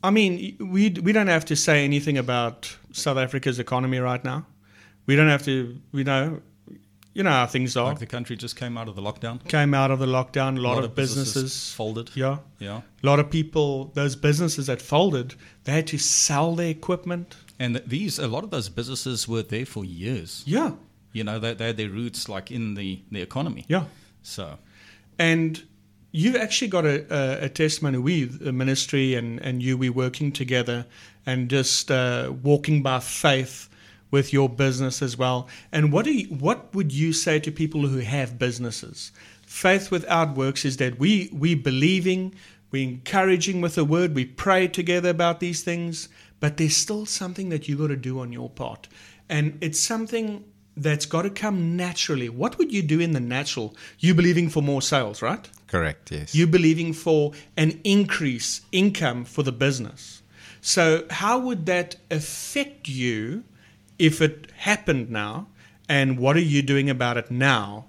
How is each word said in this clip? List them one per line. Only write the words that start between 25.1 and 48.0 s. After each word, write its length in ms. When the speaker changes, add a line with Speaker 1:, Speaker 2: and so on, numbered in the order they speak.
Speaker 1:
And 440
you've 240
actually 340
got 160
a, 200
a, 40
a 40
testimony. 480
We, 280
the 280
ministry, 600
and, 260
and 200
you, 160
we 120
working 420
together 540
and 240
just, 420
uh, 400
walking 400
by 160
faith 640
with 220
your 160
business 540
as 140
well. 300
And 200
what 120
do 80
you, 180
what 440
would 180
you 220
say 280
to 100
people 300
who 180
have 400
businesses? 720
Faith 460
without 440
works 300
is 120
dead. 200
We, 340
we 220
believing, 800
we 100
encouraging 800
with 140
the 100
word, 300
we 100
pray 420
together 440
about 280
these 220
things, 480
but 180
there's 180
still 300
something 440
that 180
you 100
gotta 180
do 240